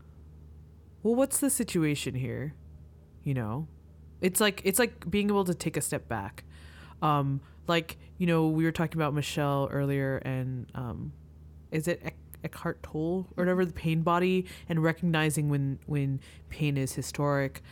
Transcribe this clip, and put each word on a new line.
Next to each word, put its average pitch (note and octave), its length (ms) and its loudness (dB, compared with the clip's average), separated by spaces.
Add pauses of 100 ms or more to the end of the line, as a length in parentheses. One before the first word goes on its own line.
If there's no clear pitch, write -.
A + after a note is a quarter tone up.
(1040)
well, A#3 140 4
what's C4+ 240 4
the C4+ 100 4
situation D#3 640 0
here? B2 400 -4 (680)
You C#3+ 100 0
know? B2 320 -2 (540)
It's F3+ 200 2
like, G3+ 240 2
it's F#3+ 140 4
like A#3 320 0
being G3+ 180 2
able G3+ 180 4
to F3+ 80 2
take D#3+ 220 -2
a D3 40 -2
step - 260 -4
back. G#2 380 -6 (580)
Um, C#3 380 2 (260)
like, E3+ 300 0 (220)
you F3+ 80 2
know, E3 220 4
we D#3 160 2
were E3 80 4
talking D#3+ 260 -2
about D3 160 2
Michelle C#3+ 560 2
earlier C#3 480 0
and, B2+ 560 -4
um, B2 380 -6 (580)
is D#3 180 -2
it E3+ 160 0
Eck-, - 120 -8 (280)
Eckhart - 380 -8
Tolle E3+ 440 -4 (100)
or F3+ 80 0
whatever, F3+ 200 4
the E3+ 80 -2
pain E3 300 0
body, F3+ 420 4 (240)
and E3 140 2
recognizing D#3 680 2
when, C#3 380 0
when C#3 340 0 (300)
pain D3 260 0
is C3+ 180 0
historic, C#3 760 0